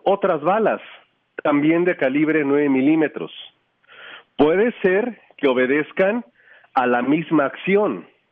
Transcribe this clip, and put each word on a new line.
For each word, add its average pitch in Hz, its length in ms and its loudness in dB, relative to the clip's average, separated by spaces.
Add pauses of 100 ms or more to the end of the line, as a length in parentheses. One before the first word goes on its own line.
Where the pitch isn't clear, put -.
otras 185 380 0
balas, 170 400 0 (640)
también 156 420 0
de 175 120 -2
calibre 147 460 0
nueve 143 260 0
milímetros. 135 640 0 (1080)
Puede 185 440 2
ser 202 380 0 (180)
que 143 100 0
obedezcan 147 800 0 (480)
a 123 140 0
la 120 160 0
misma 151 420 0
acción, 180 640 -2 (240)